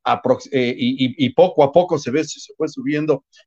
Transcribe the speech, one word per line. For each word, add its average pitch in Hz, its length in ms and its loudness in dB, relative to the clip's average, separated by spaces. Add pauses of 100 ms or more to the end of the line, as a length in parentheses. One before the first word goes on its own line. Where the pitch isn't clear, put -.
aprox-, 123 480 0
eh, 123 240 0
y, 131 300 -2
y, 123 200 -2
y - 60 0
poco 180 320 4
a 139 80 2
poco 170 280 2
se 123 100 -8
ve, 147 140 -2
se - 320 -14
fue 156 120 -6
subiendo 151 580 -4 (220)